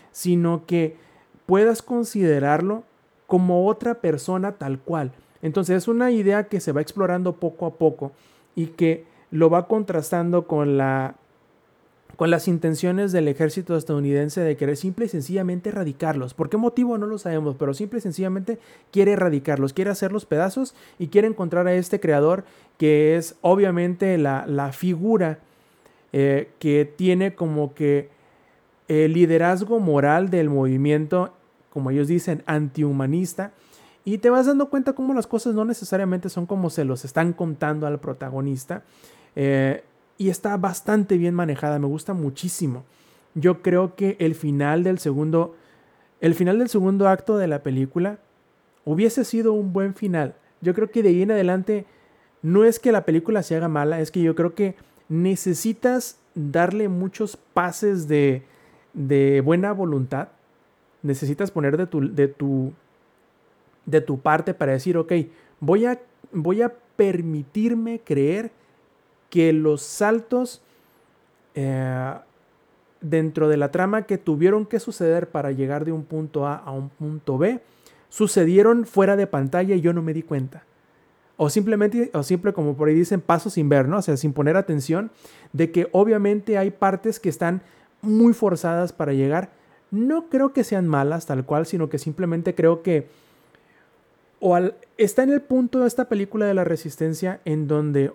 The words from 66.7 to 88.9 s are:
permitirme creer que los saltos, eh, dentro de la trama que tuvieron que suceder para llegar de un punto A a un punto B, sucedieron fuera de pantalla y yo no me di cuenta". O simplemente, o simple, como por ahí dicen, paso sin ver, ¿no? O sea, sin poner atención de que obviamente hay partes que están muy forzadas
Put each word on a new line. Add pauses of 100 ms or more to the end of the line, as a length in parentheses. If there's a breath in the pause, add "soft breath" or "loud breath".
permitirme
creer (800 soft breath)
que
los
saltos, (920 soft breath)
eh, (840)
dentro
de
la
trama
que
tuvieron
que
suceder
para
llegar
de
un
punto
A
a
un
punto
B, (480 soft breath)
sucedieron
fuera
de
pantalla
y
yo
no
me
di
cuenta". (760 soft breath)
O
simplemente,
o
simple,
como
por
ahí
dicen,
paso
sin
ver,
¿no?
O
sea,
sin
poner
atención (420 loud breath)
de
que
obviamente
hay
partes
que
están (400 soft breath)
muy
forzadas